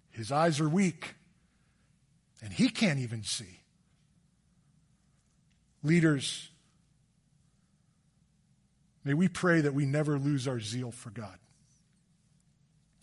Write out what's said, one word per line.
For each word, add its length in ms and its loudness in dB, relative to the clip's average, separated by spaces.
His 200 -10
eyes 280 2
are 100 2
weak, 460 0
and 100 -14
he 160 4
can't 300 2
even 240 -6
see. 380 -10
Leaders, 680 2
may 120 0
we 140 4
pray 320 2
that 120 0
we 120 0
never 340 0
lose 280 -2
our 120 -4
zeal 320 -8
for 180 -16
God, 300 -14